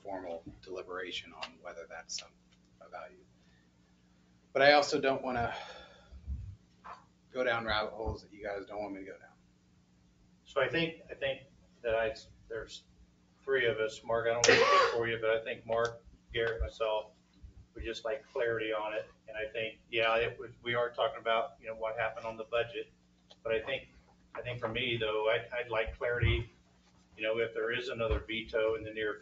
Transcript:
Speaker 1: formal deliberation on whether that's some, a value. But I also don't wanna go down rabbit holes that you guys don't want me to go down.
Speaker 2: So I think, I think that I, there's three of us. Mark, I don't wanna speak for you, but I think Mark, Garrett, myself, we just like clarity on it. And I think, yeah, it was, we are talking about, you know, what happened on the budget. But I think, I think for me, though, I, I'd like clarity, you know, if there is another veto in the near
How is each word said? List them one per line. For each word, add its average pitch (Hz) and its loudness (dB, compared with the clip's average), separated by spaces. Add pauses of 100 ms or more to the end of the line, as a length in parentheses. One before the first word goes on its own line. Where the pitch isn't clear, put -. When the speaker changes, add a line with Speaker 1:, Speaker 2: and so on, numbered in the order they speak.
Speaker 1:
formal 90 -8 (200)
deliberation 90 -8 (100)
on 87 -10 (120)
whether 85 -12
that's 82 -10
some, - -14 (520)
a - -20
value. 87 -14 (1400)
But 131 4
I 143 12
also 147 6
don't 135 2
wanna 123 -2 (1800)
go 127 -2
down 117 2
rabbit 107 0
holes 110 -6
that - -20
you 104 -12
guys 101 -6
don't 104 -8
want 101 -6
me 95 -10
to 95 -14
go 98 -12
down. - -20 (1080)
Speaker 2:
So - -2
I 127 4
think, 165 0 (140)
I 117 -12
think 135 -2 (420)
that 113 2
I, 113 2 (360)
there's - -10 (600)
three 135 4
of 107 4
us. 110 -2
Mark, 113 2
I 117 4
don't 120 4
wanna 113 8
speak - 6
for 117 0
you, 113 0
but 110 2
I 113 2
think 120 -8
Mark, 117 0 (320)
Garrett, 113 0
myself, 110 -2 (680)
we 113 -10
just 113 -6
like 110 -4
clarity 113 0
on 107 -2
it. 110 -6 (200)
And 107 -12
I 107 -4
think, 110 -6 (120)
yeah, 113 4
it 117 0
was, 117 -12 (120)
we 120 -2
are 120 2
talking 113 0
about, 113 2
you 110 -18
know, 110 -6
what 113 -4
happened 113 -2
on 113 -6
the 110 -8
budget. 113 -2 (520)
But 113 -2
I 110 2
think, - -6 (480)
I - -6
think 123 -6
for 117 0
me, 120 0
though, 107 2
I, 117 4 (180)
I'd - -4
like 113 0
clarity, 117 2 (640)
you 110 -10
know, 113 2
if 117 0
there 113 0
is 123 -4
another 113 0
veto 110 0
in 107 -8
the 107 -8
near 107 -2